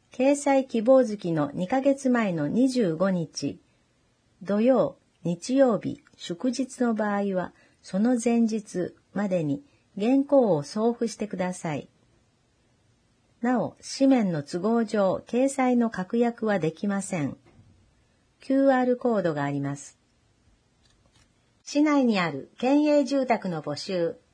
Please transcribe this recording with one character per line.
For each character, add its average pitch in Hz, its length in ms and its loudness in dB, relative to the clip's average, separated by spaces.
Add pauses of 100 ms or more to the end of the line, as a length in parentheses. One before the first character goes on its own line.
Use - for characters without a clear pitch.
(140)
掲 277 240 2
載 269 280 2
希 233 180 -4
望 262 200 6
月 208 300 -4
の 151 200 0
二 180 140 -4
ヶ 262 140 -2
月 269 280 0
前 226 220 2
の 151 160 -2
二 247 220 2
十 220 260 0
五 190 140 0
日、 165 500 -6 (840)
土 202 180 -2
曜、 226 360 2 (280)
日 175 320 -2
曜 247 200 4
日、 - 240 -6 (140)
祝 240 360 -6
日 254 260 -6
の 240 160 0
場 208 200 -2
合 202 220 -2
は、 175 160 -4 (300)
そ - 180 -6
の 240 180 2
前 233 260 0
日 208 520 -4 (180)
ま 202 140 -4
で 180 160 0
に 143 180 -2 (380)
原 262 240 2
稿 254 320 4
を 143 80 -2
送 226 300 -2
付 233 160 -4
し - 80 -12
て 214 100 -6
く 196 80 -10
だ 180 180 -4
さ 156 220 -6
い。 - 140 -10 (1500)
な 233 180 0
お、 - 220 -4
紙 269 340 2
面 202 160 2
の 151 100 -2
都 175 200 -8
合 226 240 0
上、 202 420 0
掲 262 220 0
載 254 260 0
の 233 140 2
確 185 280 -4
約 233 280 0
は 202 140 0
で 160 120 0
き 202 160 -6
ま 196 140 -2
せ 165 240 -4
ん。 - 100 -8 (1040)
キ - 140 -4
ュ 269 140 4
ー 262 120 4
ア - 20 2
ー 254 40 2
ル 247 100 2
コ 240 220 0
ー 190 40 0
ド 165 120 0
が 143 100 -2
あ 143 80 -2
り 143 80 -4
ま 139 160 -4
す。 - 220 -20 (1700)
市 285 120 2
内 285 240 4
に 214 120 2
あ 170 140 0
る 135 260 -12
県 285 280 2
営 294 180 4
住 262 220 0
宅 214 240 -2
の 165 120 -4
募 147 140 -6
集。 170 400 -4 (180)